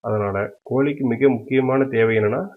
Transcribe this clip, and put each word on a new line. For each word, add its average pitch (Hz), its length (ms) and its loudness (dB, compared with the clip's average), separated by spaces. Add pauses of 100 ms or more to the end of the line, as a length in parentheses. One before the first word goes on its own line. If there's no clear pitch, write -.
அதனால 104 580 -4
கோழிக்கு 139 440 -2
மிக 135 220 2
முக்கியமான 131 560 0
தேவை 113 320 2
என்னன்னா, 107 260 0 (140)